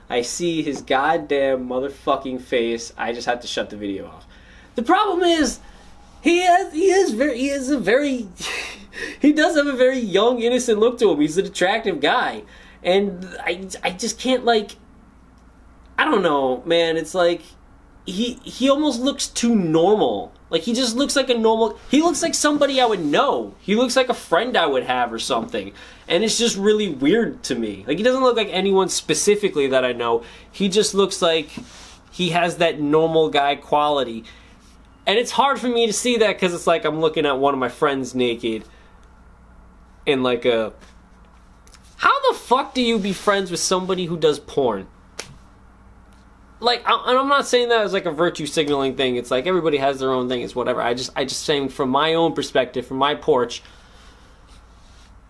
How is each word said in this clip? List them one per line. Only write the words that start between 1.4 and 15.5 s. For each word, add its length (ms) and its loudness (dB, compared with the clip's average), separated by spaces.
motherfucking 760 -4
face, 560 -2
I 160 -4
just 120 -10
have 140 -2
to 60 -16
shut 240 -6
the 60 -14
video 300 -8
off. 200 -20
The 80 -4
problem 380 2
is, 400 2
he 220 2
has, 300 4
he 180 2
is 220 4
very, 260 0
he 100 0
is 220 -4
a 80 2
very, 500 0
<laughs> 460 -14
he 120 6
does 240 2
have 100 4
a 60 -2
very 260 2
young, 440 2
innocent 360 2
look 200 2
to 120 4
him. 100 2
He's 180 0
an 80 2
attractive 540 -2
guy. 420 0
And 420 0
I, 260 -6
I 80 -2
just 280 -6
can't, 260 0
like, 280 0